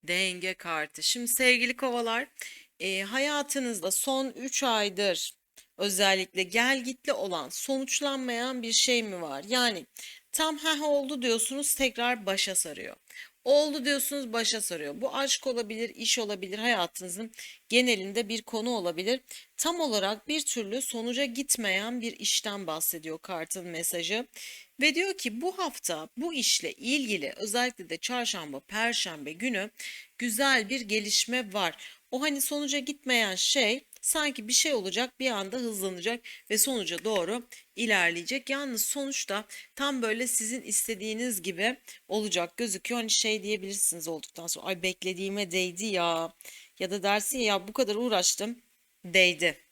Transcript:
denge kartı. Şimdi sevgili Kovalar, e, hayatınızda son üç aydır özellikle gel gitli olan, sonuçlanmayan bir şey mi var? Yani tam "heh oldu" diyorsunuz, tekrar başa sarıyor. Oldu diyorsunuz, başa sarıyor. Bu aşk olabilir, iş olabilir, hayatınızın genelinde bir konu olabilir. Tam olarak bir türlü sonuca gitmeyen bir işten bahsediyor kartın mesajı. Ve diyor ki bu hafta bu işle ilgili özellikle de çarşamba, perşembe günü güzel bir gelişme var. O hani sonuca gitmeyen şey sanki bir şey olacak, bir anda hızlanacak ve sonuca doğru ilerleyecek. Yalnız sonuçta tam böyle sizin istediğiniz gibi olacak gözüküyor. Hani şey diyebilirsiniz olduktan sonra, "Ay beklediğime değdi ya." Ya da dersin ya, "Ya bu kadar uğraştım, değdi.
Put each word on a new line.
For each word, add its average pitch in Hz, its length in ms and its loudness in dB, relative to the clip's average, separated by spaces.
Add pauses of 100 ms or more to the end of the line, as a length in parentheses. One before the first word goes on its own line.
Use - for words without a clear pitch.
denge 180 500 -2
kartı. 160 480 -6
Şimdi 240 260 0
sevgili 247 480 4
Kovalar, 240 520 0 (520)
e, 190 220 -2
hayatınızda 262 880 0
son 269 400 0
üç - 320 -2
aydır 208 720 2 (440)
özellikle 190 640 4
gel 240 420 2
gitli 262 280 -4
olan, 170 360 -2
sonuçlanmayan 262 1120 -2
bir 226 100 -2
şey 240 300 6
mi 190 200 -4
var? 143 260 -6
Yani 233 380 2 (460)
tam 311 260 2
"heh 302 240 2
oldu" 285 400 2
diyorsunuz, 254 520 2
tekrar 240 520 0
başa 190 280 0
sarıyor. - 420 -4 (480)
Oldu 285 400 6
diyorsunuz, 277 480 0
başa 220 280 2
sarıyor. 156 400 -4
Bu 254 160 0
aşk 269 300 0
olabilir, 233 480 -2
iş 240 240 2
olabilir, 202 400 -4
hayatınızın 208 760 0 (360)
genelinde 220 600 4
bir 220 140 -4
konu 233 280 -2
olabilir. 190 500 0 (360)
Tam 339 240 0
olarak 214 480 0
bir 302 120 2
türlü 233 420 -2
sonuca 240 420 -2
gitmeyen 233 760 0
bir 226 180 -6
işten 202 480 -2
bahsediyor 160 520 -4
kartın 175 480 -6
mesajı. 170 600 -2 (540)
Ve 294 140 4
diyor 381 240 0
ki 233 220 -4
bu 370 180 -2
hafta 175 580 -4
bu 320 180 -4
işle - 380 0
ilgili 214 640 -2
özellikle 220 520 -2
de 165 80 -6
çarşamba, 180 640 -4
perşembe 196 720 -2
günü 208 380 -2 (480)
güzel 240 500 2
bir 254 120 -2
gelişme 214 720 0
var. 185 240 0 (340)
O 254 120 -2
hani 294 180 2
sonuca 294 380 0
gitmeyen 254 560 0
şey 247 500 2 (160)
sanki 285 480 0
bir 247 40 0
şey 302 220 4
olacak, 208 460 -2
bir 262 100 2
anda 196 260 -4
hızlanacak 208 640 -4 (300)
ve 214 80 2
sonuca 185 460 0
doğru 214 440 0 (280)
ilerleyecek. 196 720 2
Yalnız 269 340 -2
sonuçta 269 600 -2 (300)
tam 269 280 0
böyle 226 240 0
sizin 233 360 -2
istediğiniz 220 800 -2
gibi 196 340 0 (320)
olacak 180 480 0
gözüküyor. 233 440 -2
Hani 226 100 -4
şey 214 320 2
diyebilirsiniz 196 680 -2
olduktan 165 380 -8
sonra, - 200 -4
"Ay 185 160 -4
beklediğime 185 680 -2
değdi 180 340 -2
ya." 170 480 0 (460)
Ya 180 120 -2
da 196 120 -2
dersin 208 360 2
ya, 233 80 2
"Ya 196 220 2
bu 220 40 -12
kadar 214 220 2
uğraştım, 220 680 2 (420)
değdi. 175 540 4 (140)